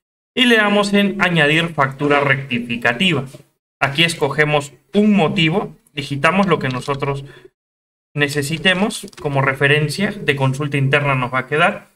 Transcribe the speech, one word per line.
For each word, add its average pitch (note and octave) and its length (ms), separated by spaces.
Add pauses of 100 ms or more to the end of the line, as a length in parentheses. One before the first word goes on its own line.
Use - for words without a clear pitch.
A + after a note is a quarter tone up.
(360)
y B3 100
le A#3+ 120
damos G3+ 340
en G3+ 300
añadir E3 480
factura C#3+ 500
rectificativa. C3 1040 (560)
Aquí C3+ 240
escogemos D3 680 (200)
un G#3 220
motivo, D#3+ 580 (200)
digitamos D3 540
lo D#3 120
que C3+ 80
nosotros C#3 560 (920)
necesitemos D#3+ 960 (140)
como C#3 200
referencia, D3 720
de G3 240
consulta C3+ 400
interna C#3 400
nos B2 180
va C3 60
a B2+ 80
quedar. F3 480